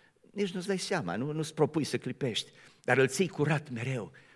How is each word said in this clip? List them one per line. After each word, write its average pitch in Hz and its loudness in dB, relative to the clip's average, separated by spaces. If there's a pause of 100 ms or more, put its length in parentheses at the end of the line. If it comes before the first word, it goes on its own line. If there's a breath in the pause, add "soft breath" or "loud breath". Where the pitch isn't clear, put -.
(300 loud breath)
nici 196 -2
nu-ți 180 -6
dai 190 0
seama, 110 -2
nu, 139 -4
nu-ți 156 -4
propui 147 2
să - -2
clipești, 127 -4 (320 soft breath)
dar 123 4
îl 123 6
ții 185 2
curat 151 0
mereu, 120 -4 (240 soft breath)